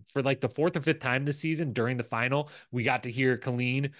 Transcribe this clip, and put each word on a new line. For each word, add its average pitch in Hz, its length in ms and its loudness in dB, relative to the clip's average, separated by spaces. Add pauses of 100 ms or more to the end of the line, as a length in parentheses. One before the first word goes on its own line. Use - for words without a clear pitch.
for, 139 160 -2
like, 135 180 2
the 123 80 0
fourth 165 260 0
or 165 60 -2
fifth 151 200 0
time 131 260 0
this 143 120 0
season 160 360 -2
during 123 240 0
the 120 40 -2
final, 127 460 0 (220)
we 120 120 -2
got 127 200 2
to 127 80 -6
hear 127 260 2
Colleen 127 640 -2